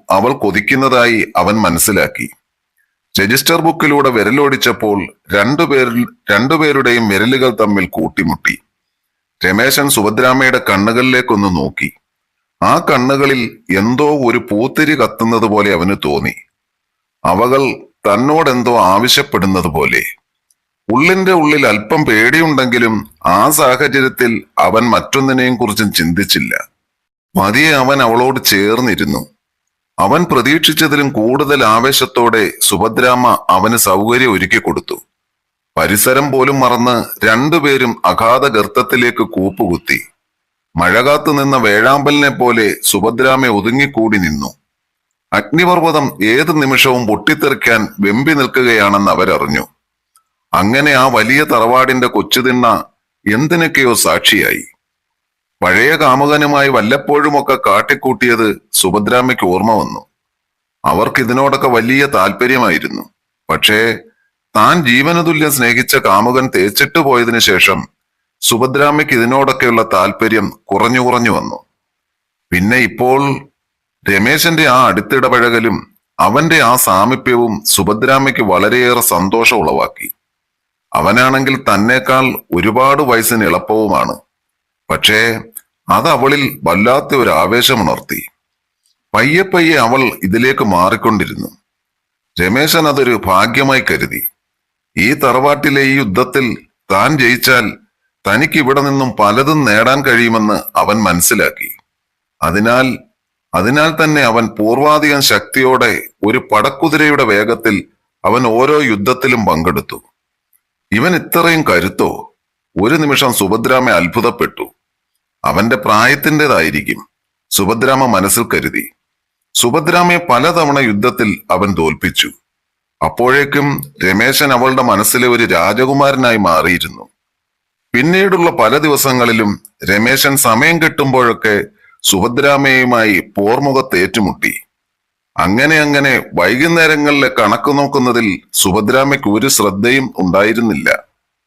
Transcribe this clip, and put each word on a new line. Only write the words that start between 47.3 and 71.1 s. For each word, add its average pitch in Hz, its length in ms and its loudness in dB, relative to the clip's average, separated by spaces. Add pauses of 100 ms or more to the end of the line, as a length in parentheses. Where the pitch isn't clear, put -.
വെമ്പി 117 340 0
നിൽക്കുകയാണെന്ന് 110 800 2
അവരറിഞ്ഞു. 76 540 -2 (880)
അങ്ങനെ 123 380 2
ആ 131 160 4
വലിയ 127 360 2
തറവാടിന്റെ 127 640 2
കൊച്ചുതിണ്ണ 123 580 -2 (600)
എന്തിനൊക്കെയോ 143 680 0
സാക്ഷിയായി. 85 680 0 (1000)
പഴയ 101 340 2
കാമുകനുമായി 143 720 2
വല്ലപ്പോഴുമൊക്കെ 139 880 0
കാട്ടിക്കൂട്ടിയത് 113 920 0 (260)
സുഭദ്രാമ്മയ്ക്ക് 113 720 0
ഓർമ്മ 92 260 0
വന്നു. 67 300 -2 (840)
അവർക്കിതിനോടൊക്കെ 127 840 0
വലിയ 123 380 0
താല്പര്യമായിരുന്നു. 107 960 -2 (460)
പക്ഷേ 107 300 0 (760)
താൻ 117 200 4 (100)
ജീവനതുല്യം 156 640 0
സ്നേഹിച്ച 120 440 -2
കാമുകൻ 117 520 0
തേച്ചിട്ട് 104 520 -2
പോയതിനു 120 400 0
ശേഷം 90 400 2 (640)
സുഭദ്രാമ്മയ്ക്ക് 143 720 0
ഇതിനോടൊക്കെയുള്ള 123 720 0 (100)
താല്പര്യം 98 540 0 (180)
കുറഞ്ഞു 113 340 0
കുറഞ്ഞു 120 300 0